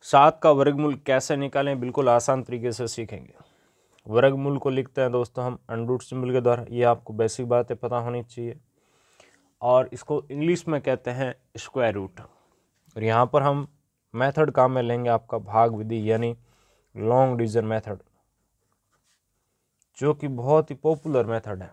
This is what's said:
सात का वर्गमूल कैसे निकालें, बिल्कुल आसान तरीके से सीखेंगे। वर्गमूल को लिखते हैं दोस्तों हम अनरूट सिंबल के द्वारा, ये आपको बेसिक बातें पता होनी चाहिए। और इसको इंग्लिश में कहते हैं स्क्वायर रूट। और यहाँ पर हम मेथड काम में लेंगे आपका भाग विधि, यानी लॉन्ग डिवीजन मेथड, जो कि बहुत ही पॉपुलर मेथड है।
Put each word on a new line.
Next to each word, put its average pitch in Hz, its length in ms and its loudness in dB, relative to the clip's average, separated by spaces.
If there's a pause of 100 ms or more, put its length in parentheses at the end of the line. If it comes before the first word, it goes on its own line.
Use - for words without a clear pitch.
सात 151 380 6
का 160 100 6
वर्गमूल 143 420 2 (120)
कैसे 135 300 0
निकालें, 139 440 -4
बिल्कुल 127 280 0
आसान 120 340 4
तरीके 120 300 -6
से 117 160 -6
सीखेंगे। 98 460 -12 (720)
वर्गमूल 135 520 2
को 135 120 -2
लिखते 131 300 -4
हैं 127 120 0
दोस्तों 123 320 -2
हम 123 140 -6 (100)
अनरूट 120 340 -4
सिंबल 127 300 -6
के 127 80 2
द्वारा, 120 300 0
ये 120 140 -2
आपको 120 300 0
बेसिक 113 340 -4
बातें 120 280 0
पता 120 220 -6
होनी 120 260 -6
चाहिए। 120 340 -14 (1040)
और 127 300 4
इसको 147 300 -6
इंग्लिश 160 460 -2
में 151 120 -2
कहते 127 320 -4
हैं 127 220 -4 (240)
स्क्वायर 113 360 -2
रूट। 95 260 -8
और - 800 -18
यहाँ 113 240 2
पर 143 160 2
हम 143 240 0 (480)
मेथड 139 380 0
काम 131 200 4
में 127 100 0
लेंगे 120 280 -2
आपका 117 300 -2
भाग 113 340 2
विधि, 110 360 -4
यानी 117 260 0 (580)
लॉन्ग 120 440 2
डिवीजन 113 260 0
मेथड, 110 340 -6 (2000)
जो 147 160 0
कि 147 160 -8
बहुत 139 400 2
ही 143 60 -8
पॉपुलर 151 500 0
मेथड 107 360 -6
है। 90 100 -18